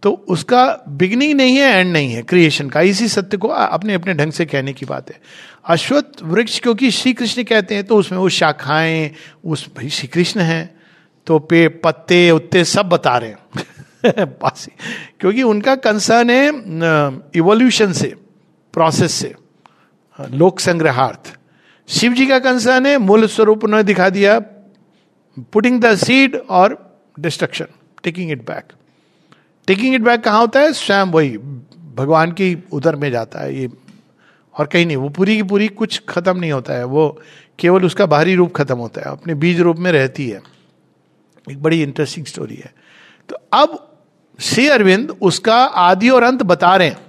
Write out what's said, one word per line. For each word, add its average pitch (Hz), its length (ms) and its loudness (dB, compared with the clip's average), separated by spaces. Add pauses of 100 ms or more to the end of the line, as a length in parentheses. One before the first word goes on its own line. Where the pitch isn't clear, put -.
तो - 240 -2
उसका 247 520 0 (100)
beginning 202 440 0
नहीं 262 240 4
है, 269 220 4
end 180 140 0
नहीं 143 200 -2
है 117 80 -6
creation 151 480 2
का, 147 120 0
इसी 196 260 2
सत्य 196 300 -4
को 196 100 -4
अ-, - 260 0
अपने 202 200 -4
अपने 185 200 -4
ढंग 151 180 -2
से 170 140 -4
कहने 139 280 -6
की 127 120 -14
बात - 240 -10
है। - 120 -20 (440)
अश्वत्थ - 580 -2
वृक्ष 196 360 -2
क्योंकि 240 320 0
श्री 254 220 0
कृष्ण 233 300 -4
कहते 214 320 0
हैं, 202 80 -4
तो 214 140 2
उसमें 185 220 0
वो 185 100 2
शाखाएं, 156 840 -2 (340)
उस, 160 220 -6
भाई 127 220 -14
श्री 139 180 -8
कृष्ण 175 320 -2
हैं, 165 360 -4 (520)
तो 160 120 4
पे-, 165 320 4 (120)
पत्ते 175 480 2
उत्ते 170 320 2
सब 196 260 -2
बता 151 280 0
रहे 117 120 -6
हैं। - 340 -14 (420)
<laughs> 208 200 0
पासी-, - 480 -8 (460)
क्योंकि 214 240 0
उनका 226 320 2
concern 233 540 0
है, 262 200 4
अ, 160 720 -2 (140)
evolution 214 560 2
से, 131 240 -4 (580)
process 160 380 0
से, - 240 -8 (800)
अ, 139 140 -14
लोक 180 280 2
संग्रहार्थ। 139 800 -2 (520)
शिव 240 240 0
जी 262 120 2
का 262 140 2
concern 254 460 0
है, 285 120 2
मूल 220 300 4
स्वरूप 214 360 2
उन्होंने 214 200 2
दिखा 190 260 2
दिया, 202 320 2 (1000)
putting 220 420 0
the 220 220 2
seed 262 340 2 (120)
और 190 500 0 (200)
destruction, 156 460 -6 (420)
taking 165 280 -6
it 123 40 -12
back। - 240 -12 (1080)
Taking 247 300 2
it 214 60 0
back 240 180 2
कहाँ 214 160 2
होता 233 200 2
है? 294 140 4
स्वयं 196 320 0
वही 156 320 0 (580)
भगवान 160 360 0
की 180 400 -2
उदर 151 240 -2
में 143 160 -4
जाता 117 280 -6
है 135 200 -8
ये, 127 100 -6 (880)
और 147 100 -2
कहीं 170 180 2
नहीं। 156 120 -4
वो 135 120 -6
पूरी 190 260 0
की 214 80 -2
पूरी 202 240 0
कुछ 208 420 -6
खत्म 180 280 -2
नहीं 170 140 -4
होता 135 220 -6
है, 123 100 -6
वो 143 380 -2 (380)
केवल 180 260 4
उसका 185 200 2
बाहरी 160 300 2
रूप 175 200 2
खत्म 131 220 -2
होता 117 240 -10
है, - 60 -10
अपने 151 280 -8
बीज 170 240 0
रूप 170 180 2
में 180 140 -2
रहती 135 380 -2
है। 98 120 -12 (1120)
एक 139 120 -14
बड़ी 160 200 -2
interesting 143 420 -8
story - 300 -14
है। - 180 -20 (560)
तो - 60 -14 (180)
अब 302 440 0 (420)
श्री - 280 0
अरविंद 226 540 2
उसका 220 420 0
आदि 190 460 2
और 254 140 4
अंत 240 200 0
बता 180 320 2
रहे 185 120 4
हैं। 135 100 -6 (120)